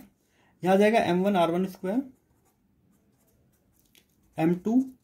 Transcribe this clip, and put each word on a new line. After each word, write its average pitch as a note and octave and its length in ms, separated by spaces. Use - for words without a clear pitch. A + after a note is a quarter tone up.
यहाँ F#3 140
आ - 20
जाएगा G#3+ 200
एम F3+ 240
वन G3+ 140
आर E3+ 140
वन F3+ 160
स्क्वायर, F#3+ 360
एम E3 160
टू A3+ 300